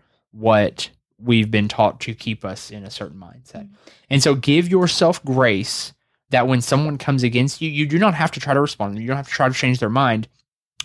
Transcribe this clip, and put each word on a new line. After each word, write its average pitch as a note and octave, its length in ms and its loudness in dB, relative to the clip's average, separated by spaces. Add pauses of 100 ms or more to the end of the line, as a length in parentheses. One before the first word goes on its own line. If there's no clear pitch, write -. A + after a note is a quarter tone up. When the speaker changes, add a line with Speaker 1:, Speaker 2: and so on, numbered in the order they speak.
(320)
Speaker 1:
what A2 580 2 (280)
we've A2+ 340 2
been G#2 160 2
taught - 340 0
to A#2 120 -10
keep A2 320 -10
us G2 260 -12
in G#2 120 -16
a F#2+ 80 -16
certain F#2 280 -14
mindset. G#2+ 440 -20
Speaker 2:
Mm-hmm. G2+ 120 -20 (340)
Speaker 1:
And C#3 140 2
so C#3+ 120 4
give D3+ 340 2
yourself F3+ 540 2
grace B2+ 680 0 (380)
that B2 160 2
when B2+ 120 2
someone C#3+ 380 0
comes C3+ 260 -2
against B2 380 0
you, D#3+ 80 -4
you D3 160 -2
do D3 140 -2
not G3+ 160 2
have D#3+ 160 0
to - 80 -10
try C#3+ 140 -2
to C3+ 60 2
respond. G#2 400 -4
You A2+ 80 -8
don't C3 80 -2
have C#3 120 -8
to - 60 -10
try C3 140 2
to B2+ 60 0
change B2 260 0
their A2 100 0
mind, A#2 380 0 (580)